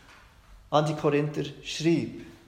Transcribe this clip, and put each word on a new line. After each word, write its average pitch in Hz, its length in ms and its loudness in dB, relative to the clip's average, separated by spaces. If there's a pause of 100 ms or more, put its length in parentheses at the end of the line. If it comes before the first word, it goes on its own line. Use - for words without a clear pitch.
(680)
an 151 160 4
die 151 100 -2
Korinther 147 500 0 (180)
schrieb. 151 640 0 (220)